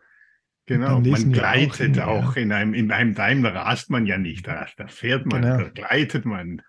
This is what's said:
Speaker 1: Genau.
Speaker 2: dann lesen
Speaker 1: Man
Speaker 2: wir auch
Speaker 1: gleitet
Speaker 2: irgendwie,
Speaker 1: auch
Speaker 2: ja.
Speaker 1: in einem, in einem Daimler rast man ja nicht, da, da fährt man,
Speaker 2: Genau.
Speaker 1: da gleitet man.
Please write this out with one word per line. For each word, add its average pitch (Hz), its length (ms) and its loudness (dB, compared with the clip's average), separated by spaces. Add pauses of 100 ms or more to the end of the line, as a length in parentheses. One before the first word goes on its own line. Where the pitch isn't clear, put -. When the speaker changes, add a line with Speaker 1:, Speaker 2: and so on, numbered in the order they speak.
(640)
Speaker 1:
Genau. 123 220 0
Speaker 2:
dann 131 160 4
lesen 120 280 4
Speaker 1:
Man 123 40 4
Speaker 2:
wir 120 80 2
auch 95 100 2
Speaker 1:
gleitet 135 260 2
Speaker 2:
irgendwie, 131 220 2
Speaker 1:
auch 113 340 0
Speaker 2:
ja. 131 60 -2
Speaker 1:
in 107 120 0
einem, 107 200 0
in 110 180 0
einem 107 240 2
Daimler 113 380 2
rast 104 360 -4
man 120 160 0
ja 95 120 0
nicht, 90 300 -6
da, 76 180 -8 (120)
da 101 100 -14
fährt 135 380 -4
man, - 160 0
Speaker 2:
Genau. 123 160 2
Speaker 1:
da 95 120 -2
gleitet 120 560 -2
man. 90 440 -6